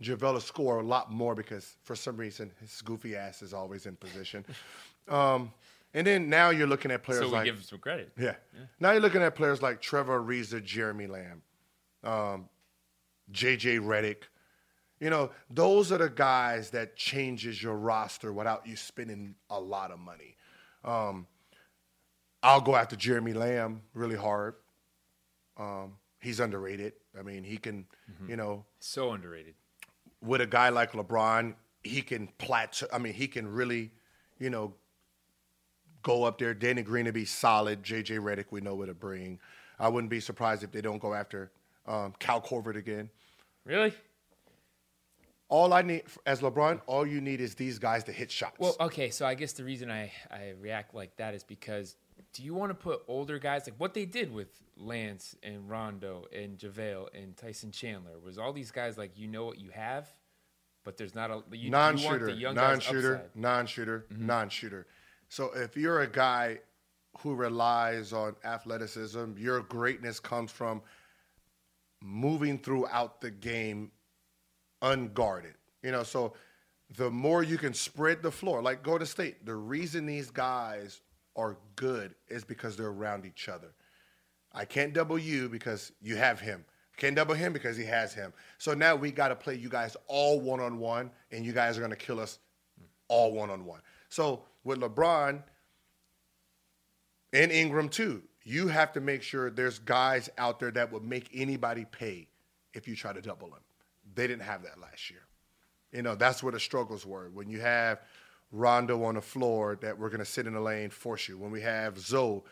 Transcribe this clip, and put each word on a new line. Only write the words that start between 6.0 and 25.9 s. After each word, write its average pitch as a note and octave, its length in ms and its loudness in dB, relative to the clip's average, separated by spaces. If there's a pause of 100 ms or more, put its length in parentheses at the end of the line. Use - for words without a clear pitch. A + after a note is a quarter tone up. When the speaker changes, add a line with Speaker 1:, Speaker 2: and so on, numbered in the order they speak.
Speaker 1:
then F#3 220 6
now E3+ 220 10
you're D3+ 160 6
looking C#3 240 2
at B2 120 0
players B2 200 2
Speaker 2:
So C3 60 4
we B2 40 -2
Speaker 1:
like A2+ 140 4
Speaker 2:
give A#2 100 2
him G2+ 60 -12
some G2 160 -14
credit. C#3+ 400 -6
Speaker 1:
Yeah. A#2+ 160 0 (200)
Speaker 2:
Yeah. B2+ 120 -18 (120)
Speaker 1:
Now F3+ 120 6
you're G#3+ 100 8
looking F#3+ 220 8
at E3 120 6
players C#3+ 280 2
like B2 180 2
Trevor C3 400 2
Ariza, A#2 420 -2
Jeremy G#2 440 -4
Lamb, F#2 340 -12 (640)
um, G#2 460 -2 (800)
J A2+ 260 2
J A#2 220 2
Redick. G#2+ 460 0 (760)
You D#3 80 -2
know, D3 220 2 (180)
those F3+ 440 6
are F#3+ 40 4
the E3 140 4
guys B2 640 4
that A2+ 220 -2
changes A#2 680 -4
your A2+ 120 -2
roster A2 600 0
without G#2+ 320 -2
you A2 100 -12
spending G2+ 580 -10 (140)
a G2+ 100 -4
lot F#2+ 320 -4
of F2 80 -16
money. E2 380 -20 (480)
Um, G#2 420 -2 (1160)
I'll C#3 180 12
go C3+ 160 6
after A#2 180 4
Jeremy A2+ 380 0
Lamb A2+ 480 0 (140)
really A#2 220 -2
hard. G#2 400 -2 (1000)
Um, G2 380 -10 (260)